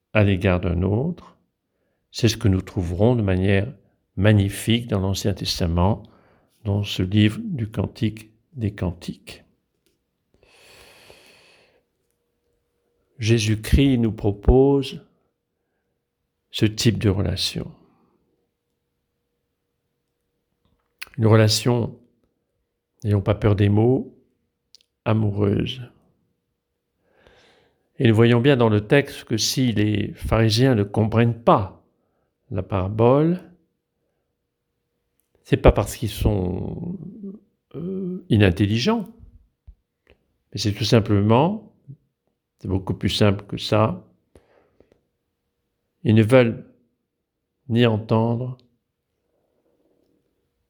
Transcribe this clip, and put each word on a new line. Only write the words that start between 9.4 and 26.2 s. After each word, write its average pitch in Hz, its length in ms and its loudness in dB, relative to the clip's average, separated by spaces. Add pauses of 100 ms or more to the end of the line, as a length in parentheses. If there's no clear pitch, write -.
Jésus-Christ 113 800 2
nous 113 140 0
propose 131 920 0 (1500)
ce - 140 -2
type 107 340 -2
de 107 100 0
relation. 92 600 -4 (3500)
Une 113 80 0
relation, 110 760 2 (1040)
n'ayons 104 180 0
pas 104 140 0
peur 107 200 2
des 101 140 4
mots, 117 460 0 (880)
amoureuse. 104 800 -2 (2250)